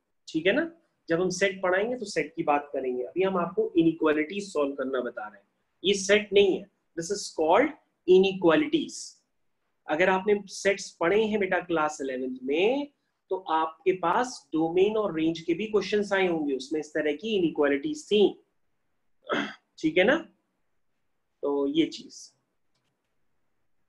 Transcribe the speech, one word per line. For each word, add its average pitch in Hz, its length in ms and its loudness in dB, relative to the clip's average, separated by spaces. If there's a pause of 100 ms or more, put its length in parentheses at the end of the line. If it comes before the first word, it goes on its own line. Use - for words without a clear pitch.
(280)
ठीक 156 180 -2
है 196 60 4
ना? 330 180 0 (380)
जब 165 120 0
हम 185 100 0
set 190 320 -2
पढ़ाएंगे 196 340 0
तो 247 80 -8
सेट 156 320 -6
की 165 60 -4
बात 147 300 0
करेंगे, 127 300 -4
अभी 175 200 -4
हम 190 160 0
आपको 190 380 -2
inequality 160 640 2
solve 147 340 -4
करना 131 260 -4
बता 117 280 -8
रहे 104 100 -20
हैं। - 80 -20 (360)
ये 190 120 2
set 202 380 0
नहीं 196 260 4
है, - 60 -14 (320)
this 170 160 -6
is 202 140 -8 (140)
called 196 300 4 (380)
inequalities। 175 920 4 (840)
अगर 160 220 2
आपने 190 400 2
sets - 420 -4 (100)
पढ़े 196 240 2
हैं 208 160 0
बेटा 185 200 0
class 160 400 -2
eleventh 131 420 -6
में, 208 480 0 (400)
तो 190 60 -4
आपके 160 600 -2
पास 196 540 -2
domain 175 440 2
और 202 200 -2
range 160 240 -2
के 170 140 -2
भी 208 120 -6
क्वेश्चंस 208 460 -2
आए 190 140 2
होंगे, 151 300 -2
उसमें 151 240 -6
इस - 140 -10
तरह 151 180 0
की 214 240 -4
inequalities 147 680 0
थी, 202 220 4 (1500)
ठीक 160 200 0
है 180 60 6
ना? 262 120 4 (1300)
तो 143 260 -2
ये 151 180 2
चीज, - 440 -12 (1600)